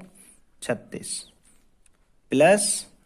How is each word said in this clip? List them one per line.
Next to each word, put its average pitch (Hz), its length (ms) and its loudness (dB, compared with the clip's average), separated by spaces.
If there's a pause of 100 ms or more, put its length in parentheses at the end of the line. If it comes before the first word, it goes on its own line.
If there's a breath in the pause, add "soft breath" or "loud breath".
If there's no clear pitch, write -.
(600 soft breath)
छत्तीस - 680 -12 (1000)
प्लस 175 580 2 (180)